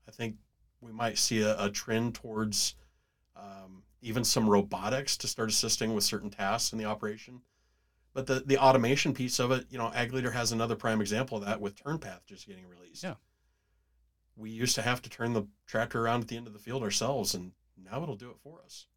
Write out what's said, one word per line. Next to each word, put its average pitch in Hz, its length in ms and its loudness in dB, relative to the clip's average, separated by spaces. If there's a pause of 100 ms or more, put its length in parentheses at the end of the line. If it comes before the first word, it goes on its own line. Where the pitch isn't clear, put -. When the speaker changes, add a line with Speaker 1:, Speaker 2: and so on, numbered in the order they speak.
Speaker 1:
I 110 40 -20
think 113 260 -6 (440)
we 117 120 -16
might 113 260 0
see 110 240 4
a, 107 200 4
a 101 80 2
trend 117 440 0
towards, 107 640 -2 (600)
um, 95 460 -18 (180)
even 117 240 -2
some 110 240 4
robotics 104 680 2
to - 80 -6
start 113 240 -2
assisting 110 440 2
with 104 100 2
certain 104 260 -2
tasks 104 420 -2
in 113 60 -6
the 110 80 -4
operation. 107 560 -6 (720)
But 131 120 -4
the, 131 200 2
the 135 120 6
automation 131 540 6
piece 123 260 -2
of 123 120 2
it, 127 200 0
you 131 60 -12
know, 117 180 -2
Ag 120 200 0
Leader 123 160 0
has 117 220 0
another 113 240 2
prime 110 240 2
example 110 360 0
of 101 80 -4
that 101 160 -2
with 101 220 -4
TurnPath 143 440 -6
just - 200 -20
getting 92 200 -18
released. - 360 -20
Speaker 2:
Yeah. 175 120 -6 (1200)
Speaker 1:
We 110 140 -12
used 117 260 0
to - 60 -2
have 123 200 2
to - 80 -14
turn 120 240 0
the 104 120 2 (200)
tractor 113 360 0
around 117 200 2
at 107 60 -8
the 117 80 -8
end 120 100 -12
of 107 60 -18
the 104 60 -18
field 123 240 -6
ourselves, 113 520 0
and 90 180 -8 (240)
now 95 260 -8
it'll 143 140 -6
do 120 140 -16
it - 120 -20
for 160 220 -20
us. - 220 -18 (100)